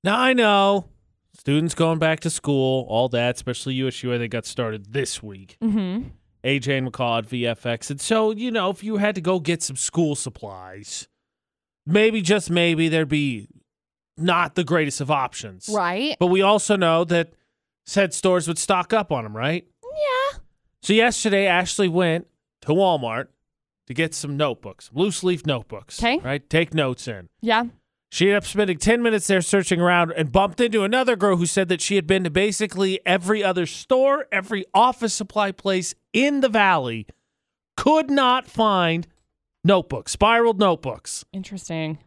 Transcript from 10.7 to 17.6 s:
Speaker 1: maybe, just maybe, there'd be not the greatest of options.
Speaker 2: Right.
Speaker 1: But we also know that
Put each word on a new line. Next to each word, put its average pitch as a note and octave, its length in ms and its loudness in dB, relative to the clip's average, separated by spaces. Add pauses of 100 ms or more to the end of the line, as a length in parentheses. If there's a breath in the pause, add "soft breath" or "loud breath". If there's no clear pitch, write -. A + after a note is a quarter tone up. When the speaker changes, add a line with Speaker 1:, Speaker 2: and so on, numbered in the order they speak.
Speaker 1:
maybe, G#3+ 360 4
just F3+ 280 0
maybe, E3+ 380 2
there'd D#3 200 0
be C3+ 400 -2 (680)
not E3+ 380 0
the F#3 80 0
greatest D3+ 380 0
of C#3 100 -4
options. B2 640 -6
Speaker 2:
Right. G#3 480 -2
Speaker 1:
But F3+ 80 2
we F#3 120 4
also G3+ 360 4
know E3+ 280 2
that E3+ 280 0 (520)